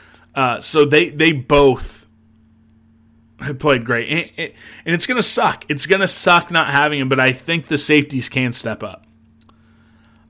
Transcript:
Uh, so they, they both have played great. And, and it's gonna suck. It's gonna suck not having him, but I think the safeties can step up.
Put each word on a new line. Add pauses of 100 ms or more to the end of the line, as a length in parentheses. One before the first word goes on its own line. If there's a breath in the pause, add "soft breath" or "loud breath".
(340 soft breath)
Uh,
so
they,
they
both (1300)
have
played
great.
And, (340 loud breath)
and
it's
gonna
suck.
It's
gonna
suck
not
having
him,
but
I
think
the
safeties
can
step
up. (1200 soft breath)